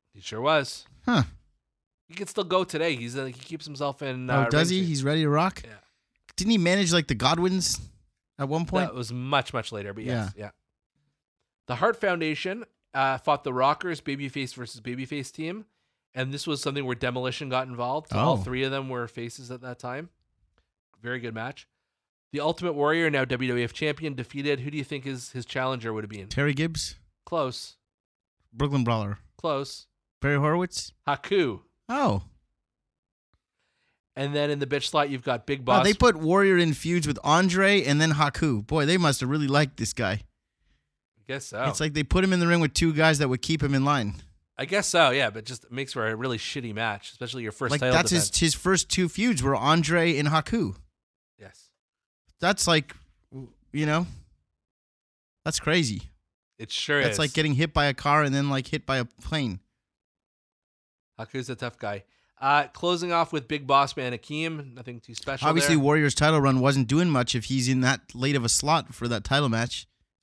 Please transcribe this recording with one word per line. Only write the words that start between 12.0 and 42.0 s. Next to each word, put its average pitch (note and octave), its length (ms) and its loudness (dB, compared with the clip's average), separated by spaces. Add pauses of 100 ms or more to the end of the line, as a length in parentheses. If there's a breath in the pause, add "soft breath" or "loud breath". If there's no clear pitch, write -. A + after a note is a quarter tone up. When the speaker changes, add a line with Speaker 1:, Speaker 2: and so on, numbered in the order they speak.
Speaker 1:
Foundation, F#3 640 -2 (300)
uh, C3+ 240 0
fought C#3 260 0
the C#3 80 -4
Rockers, C#3+ 480 0
babyface C#3 540 -8
versus - 260 -14
babyface B2+ 500 -8
team. F3+ 360 -10 (460)
And C3 220 -6
this C#3+ 140 -8
was D3 120 -2
something C#3 240 -4
where B2+ 120 -4
Demolition B2+ 520 -4
got B2+ 200 -2
involved. B2+ 420 -6
So G2 80 -2
all B2+ 140 4
Speaker 2:
Oh. B2 60 2
Speaker 1:
three B2+ 260 -4
of C3+ 80 -2
them C3+ 160 -6
were B2 180 -6
faces A#2+ 460 -12
at B2 80 -14
that B2 180 -14
time. C3+ 300 -10 (920)
Very A#2+ 200 -6
good A#2 140 -8
match. A#2 340 -10 (640)
The C#3+ 80 -6
Ultimate E3+ 320 -2
Warrior, D#3 380 2
now C3+ 140 2
W B2+ 240 -2
W A#2+ 160 2
F A#2 80 -6
champion, D3+ 420 -4
defeated. C#3 460 -4
Who C#3+ 120 -8
do D3+ 60 -8
you C#3+ 40 -4
think C3+ 220 -8
his, C3 260 -8
his A#2+ 160 -10
challenger C3 460 -4
would G#2+ 100 -4
have G#2 80 -10
been? G2+ 180 -12
Speaker 2:
Terry C#3+ 260 0
Gibbs? D#3 420 -4 (280)
Speaker 1:
Close. C#3 520 -4 (760)
Speaker 2:
Brooklyn C#3 300 0
Brawler? A2 360 0 (180)
Speaker 1:
Close. C#3 500 -4 (340)
Speaker 2:
Barry C#3+ 180 2
Horowitz? E3 540 -2 (140)
Speaker 1:
Haku. C#3+ 540 0 (280)
Speaker 2:
Oh. A#3 340 0 (1900)
Speaker 1:
And C#3+ 180 -4
then D3 160 0
in C#3+ 80 -2
the C#3 80 -2
bitch C3+ 220 -2
slot, D3 220 2
you've C3 140 -6
got A#2+ 220 -2
Big C#3 140 -2
Speaker 2:
Wow, B2 180 6
Speaker 1:
Boss. B2+ 80 4
Speaker 2:
they G#3 80 6
put A#3 220 6
Warrior F#3 420 4
in E3 160 4
feuds E3 320 0
with D3 160 0
Andre F#3 640 4
and C#3+ 160 4
then D#3+ 120 4
Haku. D3 540 0
Boy, D3+ 180 2
they E3 140 4
must D3+ 220 4
have B2+ 100 -2
really D3 160 0
liked C#3 300 2
this A2 160 -4
guy. G2 200 -2 (1080)
Speaker 1:
I - 80 -20
guess C3+ 200 -8
so. A2 180 -6
Speaker 2:
It's A#2+ 160 -2
like D3+ 140 -2
they D3+ 80 0